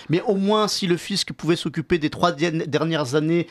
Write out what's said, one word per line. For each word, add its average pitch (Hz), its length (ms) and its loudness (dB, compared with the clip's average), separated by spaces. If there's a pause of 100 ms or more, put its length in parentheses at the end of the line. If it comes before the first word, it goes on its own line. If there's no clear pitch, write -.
Mais 165 140 2
au 214 140 0
moins, 202 340 2
si - 180 -2
le 170 80 4
fisc 175 380 -4
pouvait 165 240 0
s'occuper 170 400 -2
des 151 120 0
trois 175 220 2
dien-, 160 340 -2
dernières 147 500 0
années 165 360 2